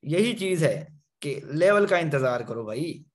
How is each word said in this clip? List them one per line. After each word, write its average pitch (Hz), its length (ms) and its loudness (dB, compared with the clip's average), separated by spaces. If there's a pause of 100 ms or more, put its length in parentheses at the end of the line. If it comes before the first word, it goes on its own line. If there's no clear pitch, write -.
यही 185 300 0
चीज 190 300 0
है 127 120 2 (460)
कि 143 180 -6 (120)
लेवल 196 340 4
का 185 120 2
इंतजार 131 440 0
करो 117 220 -8
भाई 127 400 -8 (100)